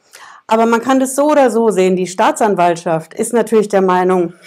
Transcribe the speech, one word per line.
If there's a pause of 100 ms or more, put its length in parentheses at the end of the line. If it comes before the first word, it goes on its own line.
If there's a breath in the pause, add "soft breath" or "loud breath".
(480 loud breath)
aber
man
kann
das
so
oder
so
sehen.
Die
Staatsanwaltschaft
ist
natürlich
der
Meinung, (140)